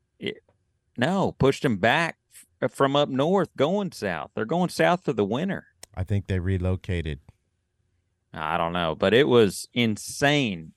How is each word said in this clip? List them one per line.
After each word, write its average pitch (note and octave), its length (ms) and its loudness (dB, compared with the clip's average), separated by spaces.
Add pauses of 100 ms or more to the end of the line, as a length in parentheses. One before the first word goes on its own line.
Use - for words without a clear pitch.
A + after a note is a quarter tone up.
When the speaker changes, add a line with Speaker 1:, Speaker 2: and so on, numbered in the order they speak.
(200)
Speaker 1:
It, - 240 -10 (520)
no, D3 360 0
pushed C3+ 320 0
them A#2 140 0
back C#3+ 400 0 (440)
f-, B2+ 80 -2
from C#3 240 0
up C#3+ 140 2
north D3+ 480 0
going F3 340 0
south. F2 460 -6
They're A2 80 -2
going E3 260 0
south E3+ 340 2
for D3+ 80 -2
the G#2 120 2
winter. C#3 420 -4 (300)
Speaker 2:
I F#2 80 -2
think G2+ 240 -2
they F#2+ 100 0
relocated. F2+ 800 -2 (1120)
Speaker 1:
I D#2+ 240 -4
don't E2+ 160 0
know, E2+ 220 -2
but G2 180 2
it C3+ 140 6
was A#2 480 4
insane A#2 1040 -2